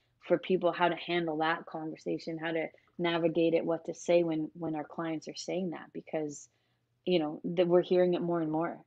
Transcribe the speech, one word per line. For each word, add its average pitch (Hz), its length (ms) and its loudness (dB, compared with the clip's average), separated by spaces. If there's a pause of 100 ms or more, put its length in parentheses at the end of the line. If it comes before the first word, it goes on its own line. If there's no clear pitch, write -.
(260)
for 175 100 4
people, 175 360 0
how 175 160 2
to 165 80 -2
handle 170 420 -2
that 160 280 0
conversation, 160 720 -6
how 165 120 -4
to 160 160 -2 (320)
navigate 165 560 2
it, 165 100 2
what 165 220 -2
to 165 80 -6
say 175 280 4
when, 160 320 -2
when 165 200 -6
our 151 100 -6
clients 160 440 -6
are 151 80 -10
saying 175 340 -4
that, - 240 -10
because, 151 540 -6 (580)
you 180 120 4
know, 151 260 -2
that 175 220 2
we're 175 160 6
hearing 180 320 4
it 165 60 0
more 170 220 0
and 156 100 -2
more 160 340 -2